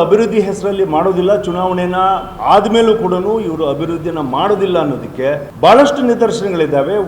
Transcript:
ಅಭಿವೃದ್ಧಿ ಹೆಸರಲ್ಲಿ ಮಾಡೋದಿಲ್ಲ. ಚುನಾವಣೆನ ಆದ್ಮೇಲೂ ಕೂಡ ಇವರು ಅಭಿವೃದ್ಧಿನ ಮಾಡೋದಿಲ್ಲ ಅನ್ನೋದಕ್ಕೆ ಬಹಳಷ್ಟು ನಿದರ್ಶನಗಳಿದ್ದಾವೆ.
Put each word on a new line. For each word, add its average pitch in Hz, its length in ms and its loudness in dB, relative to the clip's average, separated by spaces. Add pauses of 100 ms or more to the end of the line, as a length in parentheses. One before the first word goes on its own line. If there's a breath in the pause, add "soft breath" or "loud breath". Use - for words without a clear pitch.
ಅಭಿವೃದ್ಧಿ 214 360 2
ಹೆಸರಲ್ಲಿ 196 440 -2
ಮಾಡೋದಿಲ್ಲ. 180 560 0
ಚುನಾವಣೆನ 180 540 -2 (580)
ಆದ್ಮೇಲೂ 220 500 4
ಕೂಡ 180 100 -2 (360)
ಇವರು 160 240 -2
ಅಭಿವೃದ್ಧಿನ 165 460 -6
ಮಾಡೋದಿಲ್ಲ 180 600 0
ಅನ್ನೋದಕ್ಕೆ 131 480 -4 (340)
ಬಹಳಷ್ಟು 277 400 4
ನಿದರ್ಶನಗಳಿದ್ದಾವೆ. 185 960 0 (100)